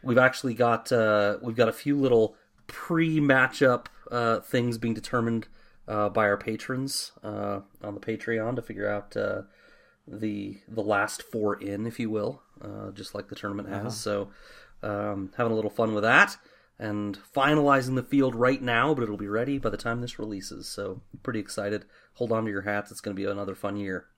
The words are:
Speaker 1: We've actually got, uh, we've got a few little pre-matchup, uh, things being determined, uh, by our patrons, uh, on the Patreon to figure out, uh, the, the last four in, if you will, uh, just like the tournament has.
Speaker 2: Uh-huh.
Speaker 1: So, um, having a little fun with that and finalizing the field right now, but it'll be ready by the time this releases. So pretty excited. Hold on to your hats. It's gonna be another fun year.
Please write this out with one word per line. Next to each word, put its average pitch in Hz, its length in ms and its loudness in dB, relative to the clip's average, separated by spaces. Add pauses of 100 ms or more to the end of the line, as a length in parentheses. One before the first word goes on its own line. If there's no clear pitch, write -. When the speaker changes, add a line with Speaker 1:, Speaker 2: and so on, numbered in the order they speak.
Speaker 1:
We've 123 140 4
actually 127 380 4
got, 117 360 2
uh, 107 500 4
we've 117 140 -6
got 113 140 4
a 110 40 -2
few 143 240 -2
little 123 380 4 (580)
pre-matchup, 139 920 4 (260)
uh, 117 280 2
things 120 380 0
being 117 160 0
determined, 113 540 0 (400)
uh, 104 220 0
by 107 140 2
our 101 140 4
patrons, 127 760 -6 (120)
uh, 104 380 -4 (220)
on 104 100 -8
the 101 60 -10
Patreon 113 560 -4
to 123 60 -4
figure 101 280 -6
out, 104 260 -6
uh, 101 280 -2 (640)
the, 104 500 -6 (100)
the 110 160 -6
last 104 380 0
four 104 400 -2
in, 101 240 -4
if 113 140 -8
you 113 100 -2
will, 110 320 -4 (200)
uh, 104 300 -12
just 98 220 -14
like 101 140 -10
the 104 80 -12
tournament 101 340 -6
has. 98 100 -6
Speaker 2:
Uh-huh. 110 100 -4
Speaker 1:
So, 104 400 -4 (520)
um, 104 560 -4
having 117 140 2
a 113 40 2
little 107 140 0
fun 110 240 0
with 104 100 0
that 139 340 6 (420)
and 104 380 -4 (180)
finalizing 139 600 4
the 127 80 0
field 135 320 2
right 127 260 2
now, 131 320 2
but 131 100 0
it'll 104 140 -4
be 101 100 -6
ready 123 320 0
by 120 100 -2
the 104 80 -4
time 117 240 -4
this 120 160 -8
releases. 104 500 -10
So 95 340 -8 (200)
pretty 113 180 -4
excited. 104 460 -4 (280)
Hold 117 180 -4
on 110 140 2
to 110 60 -2
your 98 100 -4
hats. 101 300 -4
It's - 100 -16
gonna 104 140 -6
be 98 100 -4
another 98 300 -4
fun 101 220 -6
year. 95 300 -6 (100)